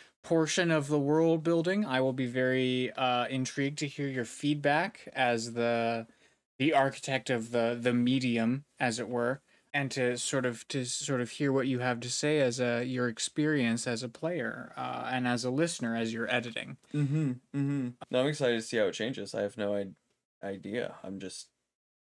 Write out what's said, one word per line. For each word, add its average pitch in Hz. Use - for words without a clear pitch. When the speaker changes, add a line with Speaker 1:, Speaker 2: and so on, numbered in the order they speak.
Speaker 1:
portion 165
of 151
the 151
world 160
building, 170
I 131
will 131
be 127
very, 127
uh, 123
intrigued 135
to 147
hear 139
your 127
feedback 147
as 120
the, 117
the 147
architect 135
of 117
the, 120
the 120
medium, 123
as 123
it 110
were, 123
and 139
to 123
sort 131
of, 117
to 131
sort 127
of 120
hear 143
what 131
you 131
have 123
to 123
say 147
as 123
a, 120
your 127
experience 123
as 117
a 123
player, 127
uh, 123
and 127
as 123
a 123
listener 135
as 113
you're 113
editing. 120
Speaker 2:
Mm-hmm, 147
mm-hmm. 139
No, 127
I'm 131
excited 143
to 110
see 117
how 107
it 90
changes. 107
I 104
have 101
no 101
i-, -
idea. 101
I'm 95
just, -